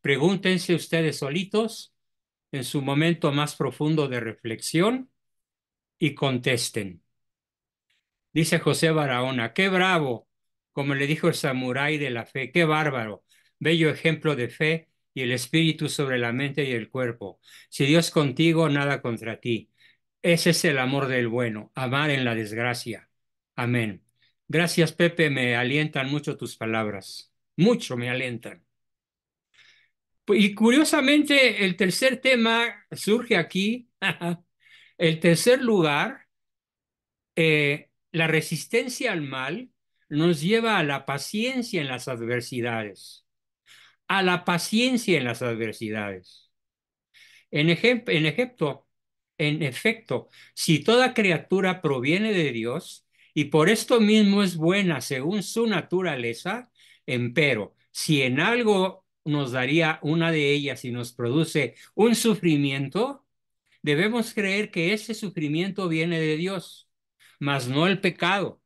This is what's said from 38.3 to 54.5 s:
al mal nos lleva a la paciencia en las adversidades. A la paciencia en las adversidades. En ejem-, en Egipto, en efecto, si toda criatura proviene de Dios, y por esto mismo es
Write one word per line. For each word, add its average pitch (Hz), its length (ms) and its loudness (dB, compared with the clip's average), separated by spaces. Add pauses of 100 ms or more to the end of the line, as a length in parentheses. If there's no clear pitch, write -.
al 175 100 -4
mal 143 500 -8 (380)
nos 156 320 2
lleva 220 360 2
a 170 60 2
la 143 220 -2
paciencia 214 760 -4
en 139 60 -4
las 123 200 -8
adversidades. 117 1160 -6 (840)
A 190 160 0
la 180 220 2
paciencia 214 720 0
en 131 80 -2
las 120 160 -4
adversidades. 107 1120 -6 (1000)
En 151 180 2
ejem-, 226 380 2
en 156 180 0
Egipto, 156 600 -4 (500)
en 151 260 -2
efecto, 143 640 -4 (240)
si 156 300 2
toda 247 300 4
criatura 185 680 0
proviene 156 520 0
de 160 180 0
Dios, 120 540 -8 (280)
y 147 120 0
por 156 240 4
esto 233 300 2
mismo 208 440 6
es 175 140 0